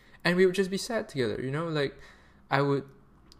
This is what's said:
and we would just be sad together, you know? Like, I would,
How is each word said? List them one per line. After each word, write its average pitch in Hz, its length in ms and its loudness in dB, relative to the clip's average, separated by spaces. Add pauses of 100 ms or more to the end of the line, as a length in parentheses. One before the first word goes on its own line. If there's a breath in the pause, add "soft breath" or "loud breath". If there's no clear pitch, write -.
(240 loud breath)
and 175 140 2
we 190 80 8
would 180 100 4
just 190 160 0
be 196 60 -2
sad 220 320 -6
together, 117 320 -2
you 131 100 -4
know? 165 160 -4
Like, 147 280 -2 (540 loud breath)
I 139 120 4
would, 139 240 0 (540)